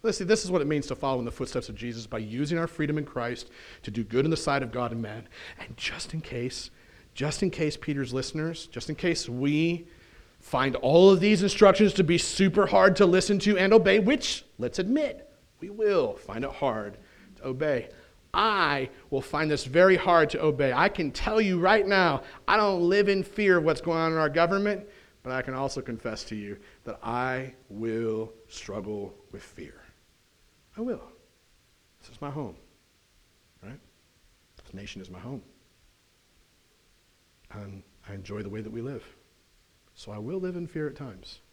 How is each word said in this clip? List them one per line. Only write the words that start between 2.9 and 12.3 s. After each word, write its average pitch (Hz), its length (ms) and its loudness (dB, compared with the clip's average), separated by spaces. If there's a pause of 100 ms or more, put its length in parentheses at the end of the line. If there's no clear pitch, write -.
in 147 60 -6
Christ 120 460 -8 (320)
to - 80 -10
do 110 120 -4
good 117 220 0
in 160 60 0
the 156 60 0
sight 139 260 -2
of 117 100 -8
God 120 200 -4
and 117 100 -6
man. 107 260 -12 (300)
And - 180 -16
just - 380 -8
in 160 80 -6
case, - 480 -8 (440)
just 151 280 -4
in 185 80 0
case 151 260 -2
Peter's 139 380 -4
listeners, 156 520 -6
just - 220 -12
in 151 80 -6
case 170 320 -2
we 151 580 -2 (540)
find 131 360 -2
all 170 340 8
of 185 100 6
these 202 220 4
instructions 202 500 6
to 190 100 2
be 165 140 2
super 190 500 2